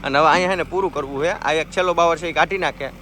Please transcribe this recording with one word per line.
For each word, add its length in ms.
અને 160
હવે 80
અહીંયા 240
હે 40
ને 80
પૂરું 300
કરવું 320
છે. 40
આ 220
એક 180
છેલ્લો 240
બાવર 240
છે 100
એ 60
કાઢી 240
નાખે 340